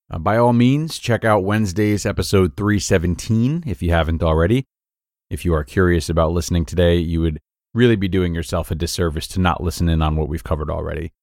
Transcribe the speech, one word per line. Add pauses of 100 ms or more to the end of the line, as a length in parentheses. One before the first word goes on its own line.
(100)
uh,
by
all
means,
check
out
Wednesday's
episode
three
seventeen
if
you
haven't
already. (640)
If
you
are
curious
about
listening
today,
you
would (320)
really
be
doing
yourself
a
disservice
to
not
listen
in
on
what
we've
covered
already.